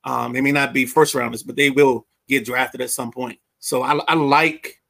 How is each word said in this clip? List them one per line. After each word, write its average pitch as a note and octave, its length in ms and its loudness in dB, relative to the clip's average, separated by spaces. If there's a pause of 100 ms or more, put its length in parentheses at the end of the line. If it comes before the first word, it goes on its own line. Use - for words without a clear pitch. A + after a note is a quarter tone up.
Um, A#2+ 300 -6
they B2+ 80 -2
may C#3 100 2
not C#3 220 0
be C3 120 0
first D3 300 2
rounders, A#2 280 -4
but - 120 -12
they C#3+ 140 2
will C3 380 2 (200)
get C3 180 -2
drafted B2 360 -4
at B2 80 -6
some B2 220 -6
point. B2+ 280 -10 (200)
So B2+ 240 -4
I, C3+ 100 0 (140)
I D#3+ 80 2
like D#3 760 0